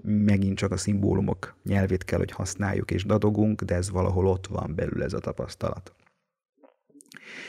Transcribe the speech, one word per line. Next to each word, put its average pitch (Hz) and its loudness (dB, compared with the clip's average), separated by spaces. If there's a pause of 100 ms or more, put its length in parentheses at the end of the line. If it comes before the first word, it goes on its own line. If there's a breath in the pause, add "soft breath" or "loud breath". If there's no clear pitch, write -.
megint 101 4
csak 101 0
a 95 0
szimbólumok 98 0
nyelvét 95 2
kell, 90 0
hogy 90 0
használjuk 98 -4
és 95 0
dadogunk, 104 2
de 92 -2
ez 92 0
valahol 92 2
ott 92 2
van - -6
belül - -2
ez 69 -2
a - -4
tapasztalat. - -6 (1500 loud breath)